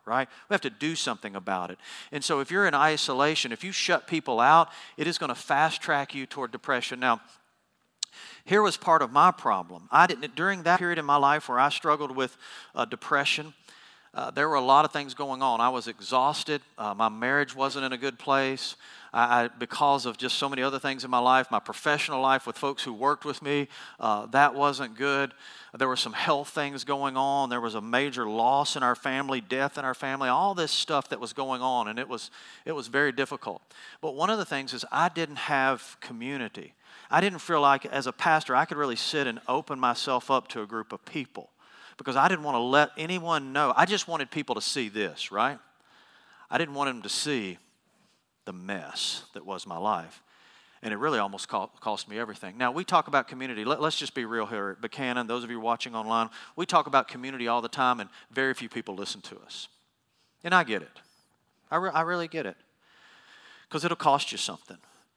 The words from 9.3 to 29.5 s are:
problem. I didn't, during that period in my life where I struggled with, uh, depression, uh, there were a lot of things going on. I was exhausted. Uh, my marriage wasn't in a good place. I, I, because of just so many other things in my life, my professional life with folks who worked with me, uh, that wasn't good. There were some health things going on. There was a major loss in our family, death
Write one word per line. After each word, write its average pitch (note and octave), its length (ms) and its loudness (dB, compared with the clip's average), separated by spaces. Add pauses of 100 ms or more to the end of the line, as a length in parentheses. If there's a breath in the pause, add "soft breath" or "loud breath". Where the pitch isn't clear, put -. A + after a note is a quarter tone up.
problem. F2+ 600 -2
I E3 160 8
didn't, C3+ 280 -6
during F3+ 280 -2
that F3 160 6
period F3 200 0
in D3 60 -6
my C#3+ 120 6
life C#3+ 320 4
where B2 100 2
I C#3 80 6
struggled D3 480 0
with, C3 220 -2 (360 loud breath)
uh, A#2+ 120 -2
depression, C#3+ 680 0 (600 loud breath)
uh, B2 180 -4
there D3+ 160 2
were D#3 80 2
a C3+ 60 4
lot C3+ 240 8
of - 80 -4
things C#3+ 200 -6
going C3+ 280 -6
on. A#2+ 180 2
I A#2+ 80 4
was B2 220 -2
exhausted. C3 720 0 (160)
Uh, G#2 160 -4
my A2 160 2
marriage B2+ 440 0
wasn't C3+ 300 -2
in C3 80 -2
a B2+ 60 -4
good B2+ 200 -4
place. C3+ 600 0 (360 loud breath)
I, A#2+ 300 4
I, A#2+ 40 0
because B2 580 0
of A2+ 120 -6
just B2+ 200 -2
so C#3+ 100 -2
many C3+ 140 -4
other C3+ 180 0
things C3+ 240 -4
in B2+ 80 -10
my B2 80 4
life, B2+ 320 4
my G#2+ 80 0
professional D3 600 -2
life C3 260 2
with A#2 100 -8
folks C#3+ 260 -4
who B2 100 -8
worked C3+ 320 0
with C#3+ 160 -6
me, C#3+ 260 -2 (320 loud breath)
uh, A2 280 0
that C3+ 280 4
wasn't C3+ 400 0
good. C#3 380 0 (440 loud breath)
There C3 120 2
were B2+ 80 0
some A2 160 -4
health C#3+ 340 0
things C#3 380 -6
going C#3 320 -2
on. C#3 320 0
There A#2+ 100 -2
was A2+ 160 -4
a G#2+ 60 -4
major B2 440 0
loss B2 520 2
in C3 60 0
our B2 120 4
family, C3+ 460 -2
death C3 360 -2